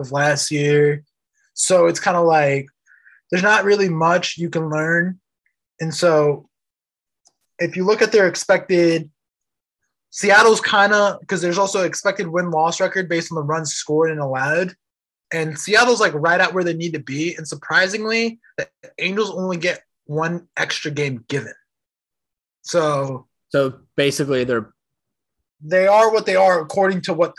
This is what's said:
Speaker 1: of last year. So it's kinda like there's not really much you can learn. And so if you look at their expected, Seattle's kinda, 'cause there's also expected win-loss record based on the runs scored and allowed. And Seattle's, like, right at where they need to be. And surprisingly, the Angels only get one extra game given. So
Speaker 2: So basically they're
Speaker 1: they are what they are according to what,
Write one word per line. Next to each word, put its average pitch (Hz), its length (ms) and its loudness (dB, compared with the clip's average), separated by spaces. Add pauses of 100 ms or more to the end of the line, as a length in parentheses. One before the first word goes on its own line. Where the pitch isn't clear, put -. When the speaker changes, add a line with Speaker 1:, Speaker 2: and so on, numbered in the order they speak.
Speaker 1:
of 127 100 -10
last 143 400 -2
year. 147 540 2 (480)
So 180 320 4
it's 170 160 0
kinda 180 180 0
like 147 460 2 (680)
there's 180 100 -2
not 208 240 2
really 202 240 2
much 170 480 0
you 170 140 -6
can 160 180 -4
learn. 170 500 -2 (640)
And 160 120 -6
so 147 540 2 (1120)
if 170 180 -4
you 185 80 -4
look 220 200 2
at 220 80 0
their 202 160 4
expected, 170 840 0 (1000)
Seattle's 214 500 4
kinda, 202 560 2 (100)
'cause 180 140 -4
there's 175 160 -2
also 196 260 0
expected 185 440 -4
win-loss 165 520 -2
record 185 300 -2
based 165 220 -4
on 160 40 -8
the 151 80 -4
runs 156 300 -4
scored 160 380 0
and 151 80 -6
allowed. 143 560 -2 (580)
And 160 260 -6
Seattle's, 226 400 2
like, 185 140 2
right 170 260 0
at 175 140 0
where 185 100 -2
they 170 120 -2
need 165 180 -8
to 151 60 -8
be. 139 360 -6
And 160 120 -14
surprisingly, 214 920 -2 (180)
the - 120 -8 (300)
Angels 196 320 -2
only 185 260 -6
get 165 240 -4 (240)
one 165 500 -6
extra 156 360 -6
game 139 360 -4
given. - 280 -8 (1080)
So 139 680 -2 (220)
Speaker 2:
So 135 320 -2 (160)
basically 139 460 0
they're 117 280 -4 (880)
Speaker 1:
they 185 260 2
are 220 260 6
what 208 140 0
they 190 80 0
are 185 260 4
according 190 400 -2
to 185 120 -6
what, 160 240 0